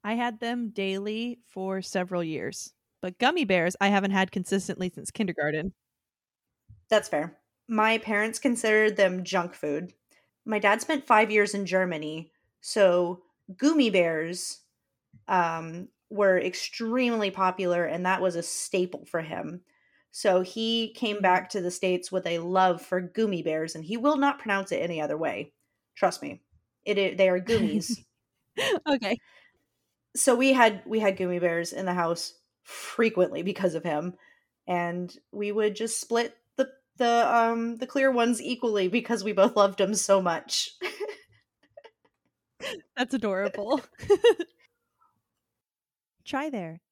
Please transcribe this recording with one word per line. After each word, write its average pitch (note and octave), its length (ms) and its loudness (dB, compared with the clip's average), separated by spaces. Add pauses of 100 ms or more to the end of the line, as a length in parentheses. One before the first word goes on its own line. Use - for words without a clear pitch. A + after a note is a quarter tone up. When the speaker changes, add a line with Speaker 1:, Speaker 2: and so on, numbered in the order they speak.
Speaker 1:
I A3 120 -2
had A#3+ 240 -2
them A#3+ 320 -4
daily G#3 720 -4
for F#3+ 360 -6
several F3+ 420 -4
years. D#3 500 -8 (280)
But F#3 180 -10
gummy D4 260 2
bears, F#3 340 2
I G3 100 4
haven't G3 220 2
had F#3+ 200 2
consistently F#3 580 -4
since - 220 -12
kindergarten. D#3 640 -4 (1160)
Speaker 2:
That's A3 200 2
fair. D#3 300 -4 (280)
My A3 320 2
parents A3 400 -2
considered G#3+ 580 2
them F#3 260 2
junk F3+ 300 -2
food. D3+ 400 -6 (520)
My A3 120 -2
dad G#3 240 4
spent D4 240 -4
five A3 240 6
years G#3 240 2
in G3+ 140 -4
Germany, E3 640 -2 (300)
so F3+ 640 4 (320)
gummy C#4 360 4
bears, E3+ 720 0 (640)
um, E3 640 -2 (200)
were G3 300 4
extremely A3+ 880 -2
popular, F#3 560 0
and E3+ 200 -4
that F#3 160 0
was F3+ 160 0
a E3+ 60 -4
staple - 640 -4
for E3 160 -4
him. D#3+ 400 -10 (500)
So F#3 300 2
he A3+ 520 -4
came G#3 240 -4
Speaker 1:
Mm. G#3 40 -6
Speaker 2:
back F#3+ 280 2
to G#3 120 -6
the F3 80 -2
States F3+ 420 -2
with F#3 140 -2
a E3+ 140 -2
love F3+ 420 2
for F#3 200 -2
gummy F#3 420 -2
bears, D#3+ 320 -2
and D#3+ 80 -10
he F#3+ 140 -6
will C#4+ 180 2
not C#4 240 0
pronounce G3 320 -2
it E3 100 -2
any E3 200 -4
other D3+ 160 -2
way. D3+ 340 -4 (440)
Trust - 280 0
me. - 180 -12 (440)
It, G3+ 120 0
it, F#3+ 200 0
they F#3+ 120 6
are F3+ 120 2
gummies. G#3+ 500 0 (640)
Speaker 1:
<laughs> A#4+ 320 -2
Okay. A3+ 300 0 (960)
Speaker 2:
So - 180 4
we C4 200 4
had, A3 340 6
we A3 120 0
had G3 180 2
gummy F3+ 220 -2
bears E3+ 340 0
in F#3+ 120 -6
the F3+ 80 0
house E3+ 400 -2 (300)
frequently - 800 0
because F#3+ 320 -2
of E3 80 -6
him, E3+ 320 -4 (500)
and F3 500 -4 (160)
we G#3 200 -6
would G#3+ 240 0
just A3+ 240 -6
split A#3 360 -2 (200)
the, - 160 0 (240)
the, A#3 400 4
um, A#3 400 2
the A#3 100 -8
clear C4+ 240 2
ones A#3 320 2
equally A3 460 0
because A3 380 -2
we G#3+ 80 -2
both G3 240 4
loved G3+ 240 4
'em G3 120 2
so G3 280 4
much. - 500 -4 (100)
<laughs> - 2250 -14
Speaker 1:
That's B3 180 -2
adorable. G#3 680 -2 (280)
<laughs> G4+ 120 6 (2000)
Try D4 240 -4
there. F3 320 -10 (100)